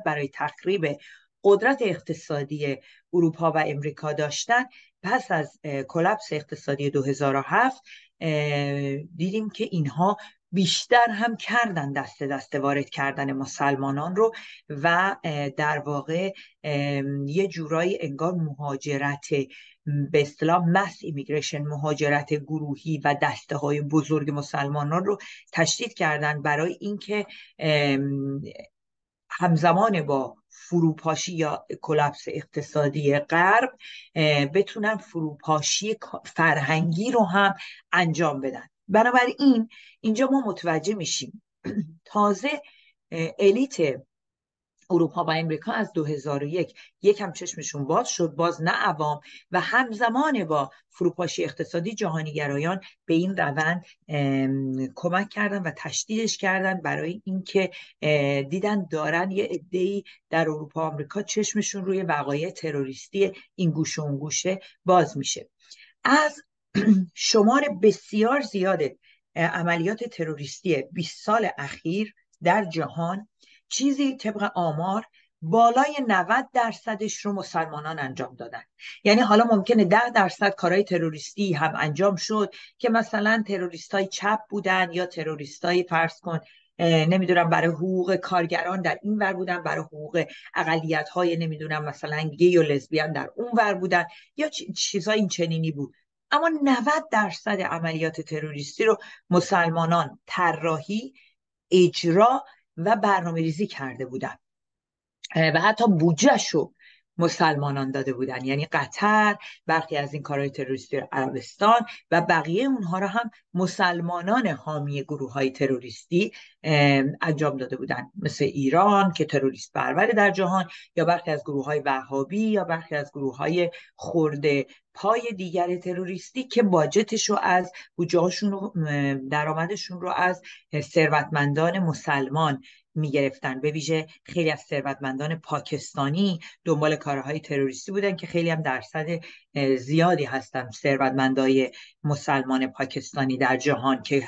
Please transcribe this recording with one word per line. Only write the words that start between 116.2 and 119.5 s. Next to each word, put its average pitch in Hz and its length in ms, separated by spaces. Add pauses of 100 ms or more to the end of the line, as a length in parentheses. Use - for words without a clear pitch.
ام، 143 480 (100)
انجام 147 360
داده 127 200
بودن، 131 380
مثل 147 300
ایران 180 680
که 156 120
تروریست 135 480